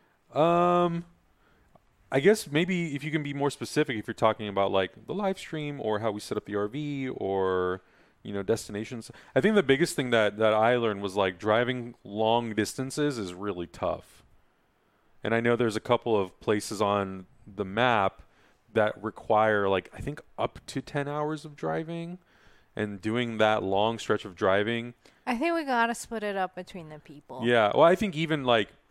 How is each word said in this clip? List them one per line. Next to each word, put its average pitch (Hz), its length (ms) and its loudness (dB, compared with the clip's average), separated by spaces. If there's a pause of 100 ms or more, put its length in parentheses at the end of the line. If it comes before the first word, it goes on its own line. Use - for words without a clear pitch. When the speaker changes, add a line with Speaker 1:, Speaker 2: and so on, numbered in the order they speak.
(340)
Speaker 1:
Um, 170 720 2 (1040)
I 135 100 0
guess 170 300 4
maybe 170 440 -2
if 139 100 -10
you 156 60 -8
can 156 120 -2
be 143 120 -6
more 139 160 0
specific, 123 480 -2
if - 80 -8
you're 110 80 -6
talking 110 340 0
about, 98 240 0
like, 95 340 -2
the - 80 -8
live 196 240 -4
stream 147 420 -8
or 107 180 -2
how 110 120 -2
we 104 100 -6
set - 180 -8
up - 80 -6
the 104 100 -6
R 104 120 -2
V 143 420 -6
or, 95 720 -2 (400)
you 104 100 -10
know, 98 100 -4
destinations. 110 680 -6 (240)
I 135 80 4
think 214 140 4
the 190 60 8
biggest 170 320 2
thing 127 160 -2
that, 107 280 4
that 110 160 4
I 117 220 4
learned 107 260 0
was, 95 140 -4
like, 95 220 2
driving 120 640 0
long 110 520 0
distances 131 640 -2
is 90 160 -6
really 90 320 -6
tough. - 560 -6 (1000)
And 110 120 0
I 113 60 2
know 120 140 4
there's 113 220 2
a 107 40 -2
couple 117 380 2
of 92 220 -4
places 107 400 -2
on 98 460 0 (200)
the 101 200 -8
map 107 560 0 (500)
that 107 300 2
require, 107 680 2
like, 95 260 0
I - 60 -12
think 147 220 -8 (160)
up - 300 -4
to 135 120 -6
ten 143 280 -6
hours 151 360 -6
of 147 120 -18
driving 165 600 -8 (580)
and 104 240 -6
doing 113 380 -2
that 107 260 4
long 104 340 0
stretch - 260 -2
of 95 120 -14
driving. 110 580 0 (320)
Speaker 2:
I 247 100 -2
think 339 180 -2
we 320 100 -4
gotta 233 300 0
split 220 280 -10
it 202 140 -4
up 185 180 -4
between 180 340 -14
the 151 120 -16
people. 135 440 -14
Speaker 1:
Yeah. 117 300 4
Well, 131 100 6
I 175 120 8
think 190 200 -4
even, 151 280 -2
like, 117 240 4 (220)